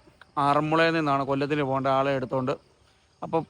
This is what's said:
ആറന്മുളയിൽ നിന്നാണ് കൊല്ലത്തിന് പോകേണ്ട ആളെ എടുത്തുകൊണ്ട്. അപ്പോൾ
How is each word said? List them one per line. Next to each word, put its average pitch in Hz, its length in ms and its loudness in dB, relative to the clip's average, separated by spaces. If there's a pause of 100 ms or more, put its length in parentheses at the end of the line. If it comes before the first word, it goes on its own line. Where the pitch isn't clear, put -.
(460)
ആറന്മുളയിൽ 156 520 2
നിന്നാണ് 143 320 0
കൊല്ലത്തിന് 143 400 -2
പോകേണ്ട 135 180 -2 (100)
ആളെ 135 220 2
എടുത്തുകൊണ്ട്. 127 340 -2 (680)
അപ്പോൾ 165 260 -2